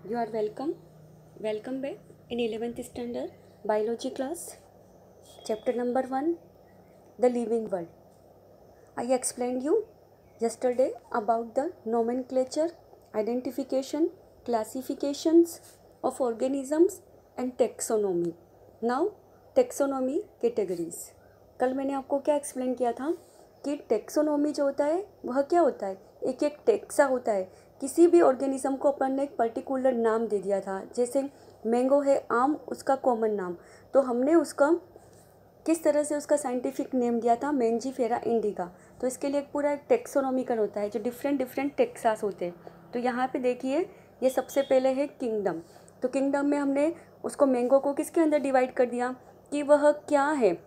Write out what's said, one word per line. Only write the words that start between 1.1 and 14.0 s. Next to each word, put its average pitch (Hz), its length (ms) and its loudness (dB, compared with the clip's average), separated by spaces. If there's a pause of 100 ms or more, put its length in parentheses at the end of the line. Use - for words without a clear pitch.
Welcome 214 420 -6
back 294 180 -8 (300)
in 240 120 -6
eleventh 233 440 -4
standard 247 460 -8 (340)
biology 214 460 -2
class, - 460 -8 (920)
chapter 220 260 -2
number 247 300 -2
one, 269 320 -2 (840)
the 240 100 4
living 233 420 0
world. 170 160 -4 (1080)
I 240 160 -6
explained 247 500 -4
you 403 220 2 (560)
yesterday 247 500 0 (220)
about 226 420 -2
the 302 160 -2 (140)
nomenclature, 254 880 -2 (440)
identification, 269 960 -2 (340)